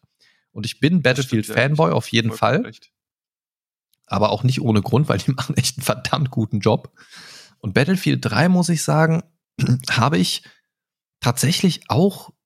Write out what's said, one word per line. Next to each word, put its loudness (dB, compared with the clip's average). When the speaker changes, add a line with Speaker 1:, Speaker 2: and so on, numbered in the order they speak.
Speaker 1:
Und -10
ich -12
bin 2
Speaker 2:
Das 0
stimmt, -2
ja. -8
Speaker 1:
Battlefield-Fanboy 2
auf 0
jeden 0
Speaker 2:
Vollkommen -6
Speaker 1:
Fall. -2
Speaker 2:
recht. -18
Speaker 1:
Aber 0
auch -2
nicht 0
ohne 2
Grund, 0
weil 0
die -2
<laughs> -4
machen -6
echt -2
einen -10
verdammt -2
guten -2
Job. 0
Und -8
Battlefield 0
drei, 2
muss 2
ich -2
sagen, 2
<clears throat> -2
habe 2
ich -2
tatsächlich 0
auch 0